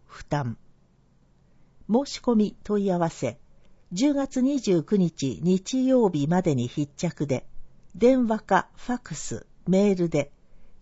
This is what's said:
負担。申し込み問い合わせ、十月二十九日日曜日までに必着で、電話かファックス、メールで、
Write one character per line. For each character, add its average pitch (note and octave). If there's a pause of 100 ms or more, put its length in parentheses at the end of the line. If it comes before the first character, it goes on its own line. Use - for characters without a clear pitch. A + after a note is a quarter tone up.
負 -
担。 C3 (1300)
申 B3
し -
込 A#3+
み G#3+
問 G#3
い G3
合 F3+
わ E3+
せ、 C3 (540)
十 B3+
月 C4+
二 C4+
十 F3+
九 G#3+
日 D3
日 F#3+
曜 B3
日 D3
ま F3+
で E3+
に A#2+
必 C#3+
着 D#3+
で、 C3+ (480)
電 B3
話 A3
か -
フ -
ァ -
ッ -
ク -
ス、 - (200)
メ G3
ー F#3
ル F3
で、 D3 (500)